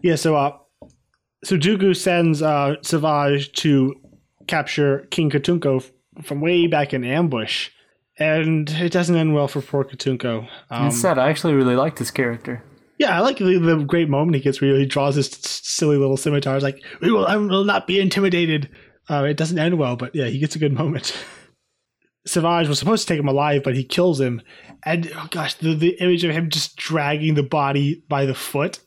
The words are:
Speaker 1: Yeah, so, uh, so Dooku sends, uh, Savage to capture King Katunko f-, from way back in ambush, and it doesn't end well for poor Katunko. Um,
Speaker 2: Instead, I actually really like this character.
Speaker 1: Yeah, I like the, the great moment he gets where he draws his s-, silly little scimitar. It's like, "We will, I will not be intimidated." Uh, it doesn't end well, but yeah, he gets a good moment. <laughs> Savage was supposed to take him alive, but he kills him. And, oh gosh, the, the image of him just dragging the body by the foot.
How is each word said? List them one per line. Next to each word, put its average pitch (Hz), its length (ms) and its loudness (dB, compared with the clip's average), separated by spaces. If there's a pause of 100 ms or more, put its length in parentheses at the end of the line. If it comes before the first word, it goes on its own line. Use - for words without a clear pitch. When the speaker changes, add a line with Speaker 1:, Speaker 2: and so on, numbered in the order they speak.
Speaker 1:
Yeah, 170 140 2
so, 156 200 0
uh, 143 220 0 (840)
so 190 140 0
Dooku 190 380 2
sends, 170 460 2
uh, 147 400 2
Savage 147 720 0
to 139 400 2 (540)
capture 143 640 0
King 160 180 0
Katunko 147 480 0
f-, - 480 -12
from 143 160 -6
way 170 260 2
back 147 260 0
in 127 100 -4
ambush, 135 680 -2 (480)
and 156 520 0
it 165 220 -2
doesn't 175 240 2
end 156 180 2
well 143 140 2
for 139 140 -4
poor 135 220 -2
Katunko. 123 640 -4 (220)
Um, 120 160 -4
Speaker 2:
Instead, 143 320 0
I 131 120 4
actually 160 240 0
really 127 220 4
like 147 220 0
this - 140 -6
character. 120 520 -6 (360)
Speaker 1:
Yeah, 349 180 2
I - 20 0
like 262 180 0
the, 185 200 4
the 165 260 4
great 165 240 2
moment 151 280 2
he 131 60 0
gets 135 200 0
where 139 160 4
he 139 80 4
draws 139 300 0
his 139 180 0
s-, - 300 -10
silly 147 340 0
little 135 200 2
scimitar. 139 380 0
It's 139 80 0
like, 139 180 -4 (200)
"We 214 100 2
will, 196 140 2
I 190 100 2
will 196 300 0
not 202 220 -2
be 190 120 0
intimidated." 175 680 0 (400)
Uh, 147 140 0
it 147 120 0
doesn't 160 240 -2
end 170 180 0
well, 123 200 -2
but 123 180 -10
yeah, 135 120 -2
he 131 120 -4
gets 151 160 -4
a 160 40 -8
good 147 120 2
moment. 139 420 -4 (160)
<laughs> - 140 -20 (840)
Savage 170 440 0
was 143 100 0
supposed 214 280 0
to 175 60 0
take 151 60 0
him 143 80 0
alive, 143 360 2
but 127 120 -2
he 131 80 -2
kills 170 380 2
him. 120 200 -2 (440)
And, 170 300 -4
oh 156 140 -12
gosh, 156 260 -6
the, 160 180 -2
the 170 260 0
image 180 240 2
of 170 80 0
him 165 180 -2
just 151 280 -6
dragging 151 580 0
the 143 80 2
body 143 640 0
by 139 180 0
the 135 80 -2
foot. - 520 -4